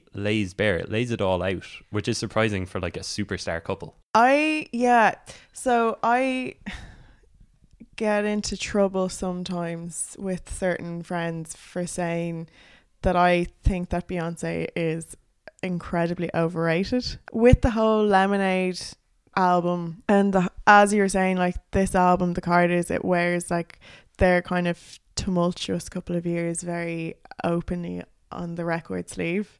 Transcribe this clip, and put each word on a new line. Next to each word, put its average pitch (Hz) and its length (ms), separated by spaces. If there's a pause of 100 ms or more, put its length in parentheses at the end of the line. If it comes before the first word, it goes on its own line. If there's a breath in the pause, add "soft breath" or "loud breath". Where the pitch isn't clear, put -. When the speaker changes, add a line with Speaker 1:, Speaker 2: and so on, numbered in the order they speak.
(140)
Speaker 1:
lays 104 400
bare, 104 240
it - 140
lays 120 200
it 104 100
all 92 200
out, 92 220 (280)
which 104 180
is 113 80
surprising 104 480
for, 90 160
like, 87 160
a - 40
superstar 90 600
couple. - 320 (180)
Speaker 2:
I, 294 600
yeah. 233 420 (380 loud breath)
So 233 500
I 254 520 (1400 loud breath)
get 208 300
into 208 320
trouble 190 520
sometimes 175 1080
with 185 340
certain 170 480
friends 165 540
for - 320
saying 170 600 (540 soft breath)
that 185 140
I 175 320 (160)
think 180 260
that 175 180
Beyonce 170 680
is 165 400 (480)
incredibly 175 720
overrated. 165 840 (140)
With 240 300
the 254 100
whole 220 340
Lemonade 190 720 (560)
album 175 720
and 202 260
the, 185 180 (140)
as 208 280
you 208 80
were 196 80
saying, 185 280
like, 180 180 (160)
this 196 240
album, 180 380
The 180 80
Carters, 175 500
it - 140
wears, 175 460
like, 170 280 (380 loud breath)
their 180 240
kind 180 260
of - 320 (160)
tumultuous 175 760
couple 180 260
of 170 100
years 170 380
very 170 520 (280)
openly 175 600 (280)
on 170 240
the 170 100
record 170 440
sleeve. 180 500